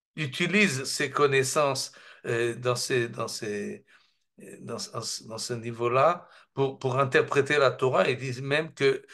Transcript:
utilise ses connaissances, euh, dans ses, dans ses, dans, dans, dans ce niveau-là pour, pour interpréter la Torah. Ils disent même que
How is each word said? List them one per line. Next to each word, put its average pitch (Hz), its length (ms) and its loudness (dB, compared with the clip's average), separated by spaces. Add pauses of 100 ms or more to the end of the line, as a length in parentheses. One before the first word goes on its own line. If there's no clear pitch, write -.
(160)
utilise 160 680 0
ses - 260 -4
connaissances, 135 840 2 (340)
euh, 120 300 0
dans 123 200 0
ses, 120 320 0
dans 117 200 -6
ses, 104 560 -8 (760)
dans, 117 160 -10 (160)
dans, 120 80 -8 (280)
dans 113 100 -12
ce - 160 -6
niveau-là 120 720 0 (260)
pour, 135 240 0
pour 127 200 -2
interpréter 143 600 2
la 135 120 6
Torah. 135 400 2
Ils 120 80 -2
disent 127 240 -8
même 151 320 -2
que 135 400 2